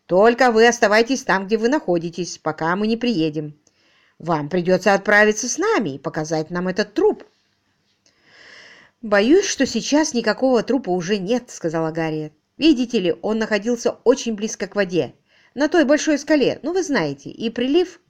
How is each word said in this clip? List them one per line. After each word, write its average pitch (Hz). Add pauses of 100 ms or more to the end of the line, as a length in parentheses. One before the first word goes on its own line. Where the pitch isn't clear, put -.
Только 233
вы 220
оставайтесь 233
там, 190
где 214
вы 226
находитесь, 175
пока 160
мы 208
не 226
приедем. 160 (640)
Вам 151
придётся 185
отправиться 214
с -
нами 349
и 139
показать 160
нам 180
этот 208
труп". 381 (1800)
"Боюсь, 226
что -
сейчас 285
никакого 240
трупа 233
уже 180
нет", 233
сказала 160
Гарриет. 156 (240)
"Видите 247
ли, 180
он 214
находился 220 (100)
очень 233
близко 208
к 196
воде, 175 (400)
на 294
той 320
большой 294
скале, 285
ну, 320
вы 370
знаете, 165
и -
прилив". 277